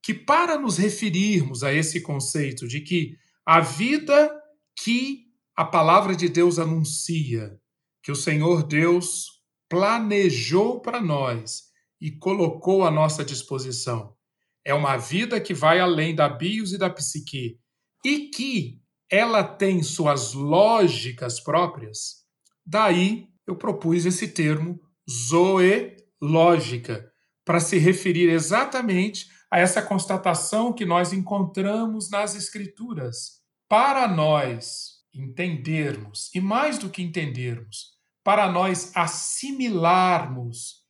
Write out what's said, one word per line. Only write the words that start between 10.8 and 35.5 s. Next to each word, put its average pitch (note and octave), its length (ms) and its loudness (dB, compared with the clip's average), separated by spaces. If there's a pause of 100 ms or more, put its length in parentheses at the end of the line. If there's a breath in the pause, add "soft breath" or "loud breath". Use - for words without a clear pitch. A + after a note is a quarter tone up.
para A#3 200 -6
nós C3+ 640 -4 (360)
e D3+ 100 -8
colocou F#3 760 0
à E3 60 4
nossa D3+ 340 2
disposição, B2+ 920 -8 (500)
é C#3+ 100 0
uma C#3+ 220 0
vida F#3 440 -2
que - 120 -8
vai D#3+ 280 4
além E3 340 2
da D3+ 140 4
bios F3+ 440 -4
e G3 60 -6
da F#3 100 0
psique, C#3 720 -8 (460)
e D4 240 -2
que A3+ 540 -6 (280)
ela G#3+ 320 2
tem F#3+ 400 0
suas C#3+ 520 -2
lógicas C#3+ 1080 2
próprias, D3 840 -4 (420)
daí G3 600 2 (180)
eu F#3 100 -6
propus E3+ 480 0
esse F#3 240 -2
termo D#3+ 500 -2 (320)
zoológica, E3 2000 2 (340)
para E3+ 160 2
se F3 180 0
referir F3 520 4
exatamente G#3 960 0 (220 soft breath)
a F3 80 4
essa F#3 240 4
constatação F#3+ 920 -2
que A3+ 120 -6
nós F3+ 280 0
encontramos G3+ 960 -4
nas G3+ 240 -2
Escrituras. G3 1080 -12 (260)
Para C4 400 4
nós D3+ 920 -2 (100)
entendermos, C#3 1200 -6